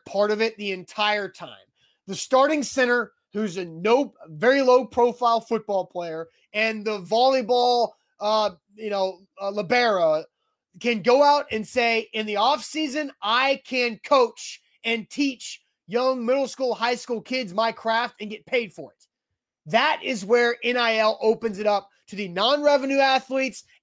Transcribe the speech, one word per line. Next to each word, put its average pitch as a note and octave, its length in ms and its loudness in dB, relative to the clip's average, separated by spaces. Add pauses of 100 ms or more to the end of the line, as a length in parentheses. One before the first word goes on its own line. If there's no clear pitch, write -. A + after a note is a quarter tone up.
part G#3 240 0
of G#3+ 100 -2
it A3+ 160 -2
the G3+ 160 -6
entire G#3 560 -4
time. E3 220 -16 (560)
The F#3+ 80 -8
starting C#4 480 2
center, B3 500 0 (220)
who's G3+ 240 -4
a F3+ 80 -6
no, G#3 480 0 (140)
very A3+ 340 2
low B3+ 240 6
profile A#3+ 560 2
football G#3+ 420 -2
player, E3 440 -8 (260)
and A3 320 -2
the G#3+ 140 -4
volleyball, B3 880 2 (280)
uh, G#3 340 0 (240)
you G#3+ 120 -10
know, F#3+ 320 -2 (220)
uh, G3 80 -4
libero F#3+ 720 2 (560)
can A3+ 220 -2
go B3 200 6
out C#4+ 280 4
and A3 180 -6
say, A3+ 460 0
In A3 100 -4
the G#3 120 -4
off A#3 280 2
season, D4 560 -4
I C4 460 0
can A#3+ 380 -4
coach - 580 0 (220)
and A3+ 260 -4
teach - 500 -4 (280)
young B3 360 0
middle C4 220 0
school, B3 280 -4
high A#3+ 200 -2
school A#3+ 260 -6
kids B3 320 -6
my A3+ 200 0
craft A3+ 480 -2
and G#3+ 100 -10
get G#3+ 160 -16
paid A#3+ 260 -2
for D3 200 -16
it. - 140 -20 (600)
That C4 380 2
is G#3+ 200 -6
where A#3+ 380 2
N B3 140 -2
I A3+ 220 0
L A3 220 2
opens A3+ 380 0
it G#3 80 -6
up G3+ 240 0 (160)
to G3 100 -16
the G3 120 -8
non-revenue C#4 720 2
athletes C4 640 0 (180)